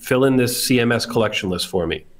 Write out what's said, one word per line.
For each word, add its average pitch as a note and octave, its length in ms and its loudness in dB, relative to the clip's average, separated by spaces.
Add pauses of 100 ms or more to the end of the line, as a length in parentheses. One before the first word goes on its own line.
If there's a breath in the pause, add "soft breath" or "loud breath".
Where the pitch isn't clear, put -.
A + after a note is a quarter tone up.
fill C3 240 2
in C3+ 120 4
this B2 260 0
C B2 160 2
M A#2 120 2
S A2+ 140 0
collection G#2 440 -2
list F2 180 -4
for F2 200 -2
me." D#2+ 180 -4 (140)